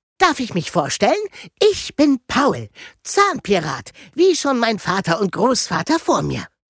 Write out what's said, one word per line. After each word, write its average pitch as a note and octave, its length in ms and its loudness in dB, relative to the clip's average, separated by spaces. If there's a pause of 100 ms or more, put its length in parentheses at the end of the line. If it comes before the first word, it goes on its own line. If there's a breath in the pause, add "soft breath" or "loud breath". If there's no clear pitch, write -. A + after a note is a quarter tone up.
(180)
„Darf F4 220 2
ich B3 160 -6
mich E3 160 -4
vorstellen? F3 420 2 (580 loud breath)
Ich - 240 -8
bin C#4 320 4
Paul, E3+ 420 0 (340 loud breath)
Zahnpirat, F#3+ 880 0 (240 loud breath)
wie F4 200 4
schon C#4 220 0
mein A3+ 220 0
Vater F3 400 -2
und G3 120 0
Großvater A#3 680 0
vor - 240 0
mir.“ C3 240 -6 (220)